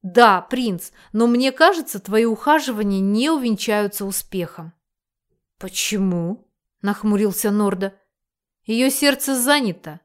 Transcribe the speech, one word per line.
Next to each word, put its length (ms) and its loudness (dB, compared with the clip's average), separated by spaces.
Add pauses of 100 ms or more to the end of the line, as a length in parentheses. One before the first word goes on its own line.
«Да, 400 4
принц, 500 -4 (200)
но 160 2
мне 240 2
кажется, 480 2
твои 240 0
ухаживания 760 0
не 280 0
увенчаются 760 -2
успехом». 680 -8 (840)
«Почему?» 920 -4 (320)
нахмурился 680 0
Норда. 420 -2 (680)
«Ее 260 0
сердце 460 0
занято». 680 -2